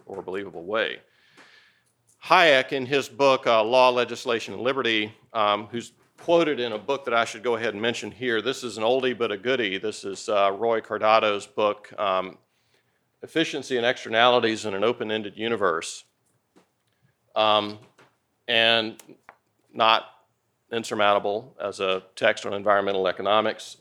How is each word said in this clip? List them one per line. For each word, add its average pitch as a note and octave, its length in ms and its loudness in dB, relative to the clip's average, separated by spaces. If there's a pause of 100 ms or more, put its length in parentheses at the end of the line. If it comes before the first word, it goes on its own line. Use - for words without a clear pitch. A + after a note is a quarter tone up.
or F#2+ 160 -12
believable F2+ 440 -10
way. F#2+ 340 -4 (1300)
Hayek, D3+ 480 4
in C3 120 -4
his C3 220 -2
book, C3 400 2
uh, A2+ 160 4
Law, B2+ 260 6
Legislation, A#2 640 -2
and G2+ 100 -8
Liberty, A#2 500 -2 (180)
um, G#2+ 400 0
who's A#2+ 220 -10 (240)
quoted D#3+ 420 2
in A#2+ 140 -4
a G#2+ 40 -6
book C3 280 -4
that A#2 80 -2
I A#2 120 4
should A2 160 -12
go A#2 140 0
ahead A2 180 -4
and G2+ 80 -8
mention A#2 300 -4
here. A2+ 300 -2
This C3 220 -6
is G#2+ 140 -10
an A2 60 -4
oldie B2+ 340 0
but A2 140 -2
a G#2 60 -6
goodie. G#2+ 400 -2
This G#2+ 260 -8
is, G2 260 -10
uh, G2 280 2
Roy A2+ 240 0
Cordato's G#2+ 640 2
book, G#2 500 -2
um, F#2 400 -2 (840)
Efficiency C#3+ 540 -4
and A#2 80 0
Externalities A2+ 800 2
in G2+ 80 -4
an G2 100 -2
Open-Ended A2 520 -2
Universe. G2 680 -4 (1300)
Um, G#2+ 440 2 (680)
and A2+ 540 2 (720)
not A2+ 300 4 (680)
insurmountable G#2 880 -2
as G2+ 200 -8
a F#2+ 240 -2 (120)
text A2 300 0
on G#2 80 -6
environmental G2 540 0
economics G#2 720 -2